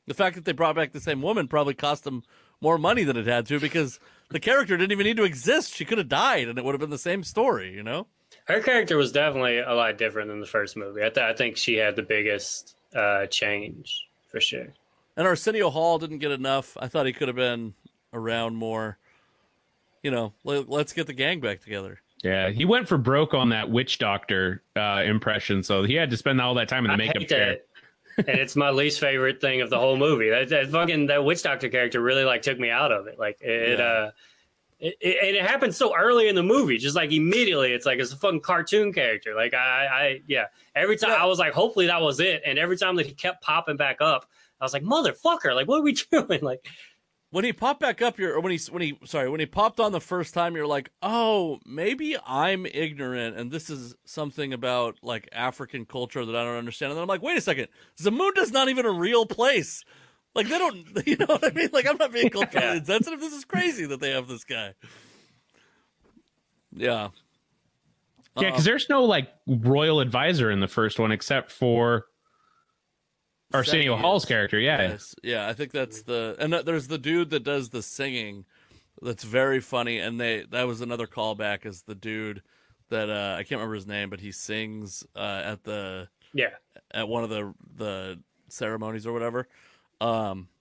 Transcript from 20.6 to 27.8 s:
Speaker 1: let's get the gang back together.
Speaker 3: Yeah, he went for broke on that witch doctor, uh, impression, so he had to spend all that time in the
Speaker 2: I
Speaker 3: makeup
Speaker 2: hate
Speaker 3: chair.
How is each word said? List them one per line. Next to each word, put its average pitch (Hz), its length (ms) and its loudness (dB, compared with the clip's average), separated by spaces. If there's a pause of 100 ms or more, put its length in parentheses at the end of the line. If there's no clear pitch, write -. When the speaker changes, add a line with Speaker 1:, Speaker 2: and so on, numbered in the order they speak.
Speaker 1:
let's 147 260 -2
get 165 140 -4
the 151 60 -10
gang 147 260 -2
back 104 220 -4
together. 98 400 -10 (220)
Speaker 3:
Yeah, 95 280 2
he 120 140 0
went 226 220 4
for 175 100 4
broke 135 360 2
on 127 160 4
that 110 200 0
witch 123 300 0
doctor, 98 640 0 (120)
uh, 101 300 2
impression, 104 580 0
so 98 200 2
he 110 120 2
had 160 160 2
to 113 60 0
spend 135 240 0
all 123 140 2
that 117 120 0
time 127 180 0
in - 40 2
the 147 40 2
Speaker 2:
I 180 40 2
Speaker 3:
makeup 190 220 0
Speaker 2:
hate - 100 -4
Speaker 3:
chair. 117 160 4 (720)